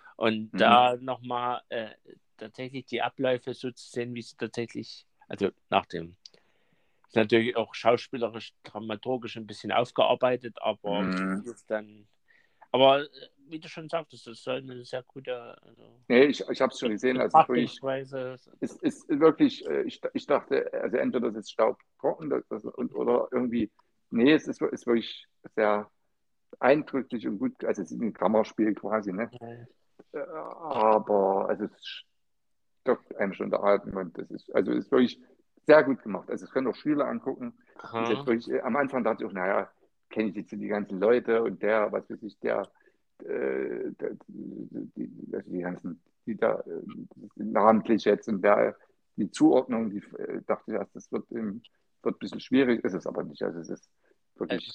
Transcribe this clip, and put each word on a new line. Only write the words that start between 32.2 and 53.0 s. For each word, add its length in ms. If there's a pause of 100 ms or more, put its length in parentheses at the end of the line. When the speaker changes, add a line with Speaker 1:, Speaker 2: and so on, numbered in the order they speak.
Speaker 2:
stockt 360
einem 180
schon 160
der 120
Atem 340
und 200
das 140
ist, 240
also 180
ist 180
wirklich 300 (460)
sehr 180
gut 180
gemacht. 280
Also 140
es 60
können 160
auch 80
Schüler 320
angucken. 460 (260)
Speaker 1:
Aha. 240
Speaker 2:
Ist 80
jetzt 160
wirklich, 240
äh, 120
am 140
Anfang 280
dachte 180
ich 80
auch, 40
naja, 360 (380)
kenn 200
ich 60
jetzt 160
die 160
ganzen 320
Leute 440
und 200
der, 300
was 180
weiß 120
ich, 180
der, 220 (580)
äh, 720
der, 240 (100)
die, 1080
also 180
die 100
ganzen, 420 (240)
die 100
da, 240
äh, 220 (540)
namentlich 680
jetzt 240
und 140
der, 340 (400)
die 140
Zuordnung, 600
die, 80 (180)
äh, 300
dachte 260
ich 60
erst, 180
das 160
wird 180
im, 320 (400)
wird 140
ein 20
bisschen 220
schwierig, 420
ist 120
es 120